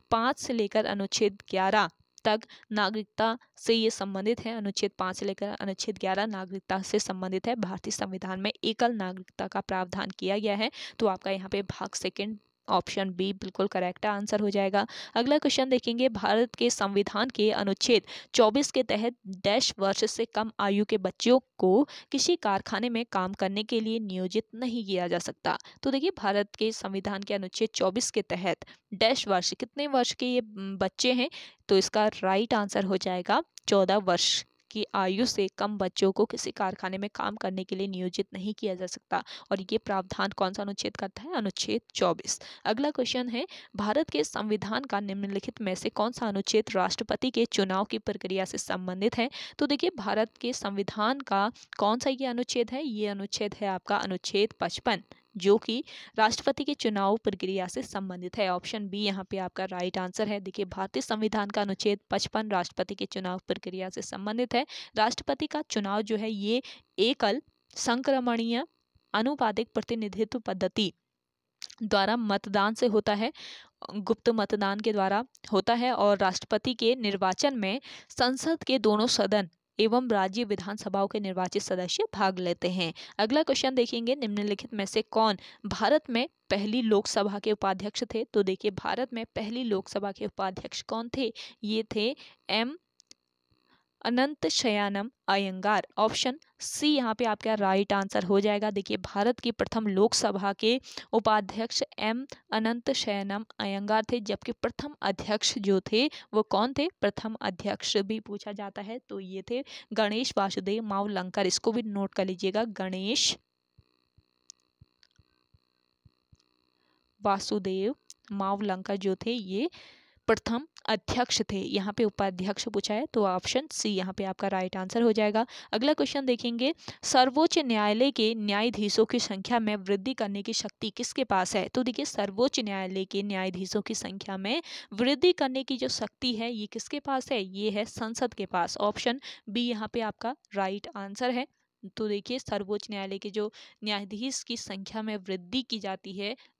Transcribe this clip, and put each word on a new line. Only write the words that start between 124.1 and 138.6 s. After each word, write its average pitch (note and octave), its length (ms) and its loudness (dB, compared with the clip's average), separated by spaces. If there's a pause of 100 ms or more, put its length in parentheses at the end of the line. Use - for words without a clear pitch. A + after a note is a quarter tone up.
पे G3 100 -6
आपका F#3+ 240 -4
राइट F#3+ 280 -2
आंसर F#3+ 260 0
हो A#3 100 6
जाएगा। A3 340 2 (260)
अगला C4 200 4
क्वेश्चन C#4 340 -2
देखेंगे, B3 480 0 (280)
सर्वोच्च C4+ 560 6
न्यायालय A3+ 520 4
के A3+ 240 2
न्यायाधीशों G#3 680 2
की A#3+ 140 2
संख्या G#3+ 400 0
में G#3+ 180 0
वृद्धि G3 380 -2
करने G3+ 280 -4
की F3+ 100 -4
शक्ति - 380 -6
किसके - 340 -4
पास F#3 320 2
है? F#3+ 120 0
तो - 140 0
देखिए, B3 220 -2
सर्वोच्च A3 560 0
न्यायालय F#3+ 440 -2
के F#3+ 180 -2
न्यायाधीशों F#3+ 600 -2
की A3 120 -6
संख्या G3 420 -8
में G#3+ 260 -2 (300)
वृद्धि C4 400 4
करने C4+ 320 -2
की C4 120 -4
जो C4 120 -2
शक्ति A#3+ 480 -4
है, A#3 160 -4
ये G#3+ 140 -6
किसके B3+ 340 -8
पास C4+ 320 -2
है? A3+ 100 0
ये F#3+ 280 -4
है G#3 140 0
संसद A#3 500 -4
के G3 120 -6
पास। F3 300 -2